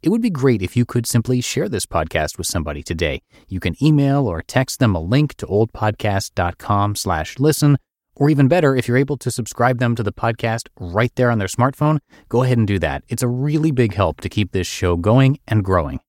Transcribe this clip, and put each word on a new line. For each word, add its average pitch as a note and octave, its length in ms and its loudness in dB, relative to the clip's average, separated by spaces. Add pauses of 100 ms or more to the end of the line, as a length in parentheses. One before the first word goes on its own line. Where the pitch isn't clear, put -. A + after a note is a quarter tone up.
it D#3 80 2
would A3+ 100 2
be A#3 100 0
great B2+ 320 2
if F2+ 140 -4
you B2 80 4
could A#2 220 -2
simply B2 340 0
share D3+ 280 -4
this G#2+ 180 -4
podcast D#2 520 -2
with F2 80 -6
somebody D2+ 360 -4
today. D2+ 380 -4 (280)
You F#2+ 100 -6
can - 240 -4
email C#3+ 460 4
or D#2+ 140 -4
text - 360 -2
them A2 160 2
a E2+ 60 -2
link C3 360 0
to - 100 -10
old G#2+ 260 2
podcast G#2 640 -2
dot F2 240 -2
com G#2 360 0
slash E2+ 440 -4
listen, C#3+ 400 4 (360)
or C#3+ 160 0
even C#3 180 4
better, D3 280 4
if B2 100 0
you're B2 100 2
able C#3 200 2
to - 140 -6
subscribe A#2+ 480 -2
them A#2+ 180 2
to A#2+ 60 -4
the G#2 100 -2
podcast A2+ 560 -4 (100)
right F#2+ 380 -2
there B2 140 2
on A#2 80 2
their G2 100 -2
smartphone, D3 500 0 (300)
go A#2+ 140 0
ahead B2+ 160 2
and A2 80 4
do G2 120 0
that. D2+ 300 -2
It's A#2 140 -4
a B2+ 60 0
really D3 440 0
big A#2+ 220 0
help F2+ 260 0
to - 80 -8
keep G2+ 240 -2
this F#2 140 -2
show F2+ 300 0
going B2+ 520 2
and G#2+ 160 2
growing. E2+ 440 0